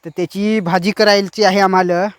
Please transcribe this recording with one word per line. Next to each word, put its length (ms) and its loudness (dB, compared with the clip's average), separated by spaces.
तर 40 -12
त्याची 500 -2
भाजी 320 -2
करायची 520 0
आहे 160 2
आम्हाला. 480 0